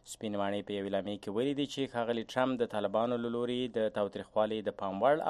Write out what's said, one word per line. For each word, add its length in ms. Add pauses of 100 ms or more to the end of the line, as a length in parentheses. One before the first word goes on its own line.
(120)
سپین 240
ماڼۍ 320
په 60
یوې 160
اعلامیه 300
کې 120
ویلي 220
دي 120
چې 280
ښاغلي 300
ټرمپ 360
د 140
طالبانو 440
له 120
لوري 380
د 300
تاوتریخوالي 640
د 180
پام 180
وړ 180 (140)